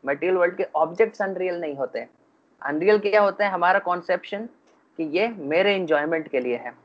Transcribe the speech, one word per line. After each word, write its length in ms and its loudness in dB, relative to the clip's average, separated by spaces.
Material 320 0
world 180 2
के 180 -4
objects 480 0
unreal 380 -4
नहीं 160 -6
होते। 320 -8
Unreal 360 2
क्या 240 4
होता 220 2
है? 60 0
हमारा 280 2
conception 680 -4
कि 80 -4
ये 240 0
मेरे 460 0
enjoyment 540 0
के 120 0
लिए 160 -2
है। 180 -10